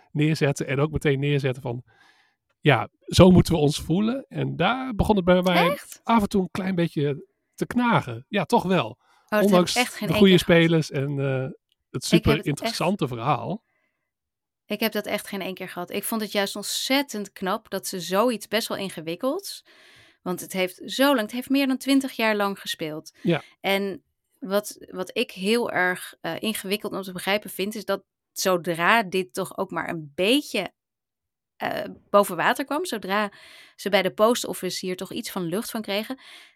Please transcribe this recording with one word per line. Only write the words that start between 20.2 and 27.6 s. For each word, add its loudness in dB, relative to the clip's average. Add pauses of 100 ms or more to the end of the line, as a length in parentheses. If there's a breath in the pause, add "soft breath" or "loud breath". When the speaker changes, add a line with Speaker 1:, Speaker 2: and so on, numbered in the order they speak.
Speaker 2:
want -6
het -12
heeft -4
zo 2
lang, 4
het -6
heeft -6
meer 2
dan 0
twintig 2
jaar 0
lang -2
gespeeld. -10 (100)
Speaker 1:
Ja. 2 (180 loud breath)
Speaker 2:
En -2 (360)
wat, -2 (140)
wat -8
ik -2
heel 0
erg, -2
eh, -6
ingewikkeld -4
om -6
te -10
begrijpen -4
vind, -6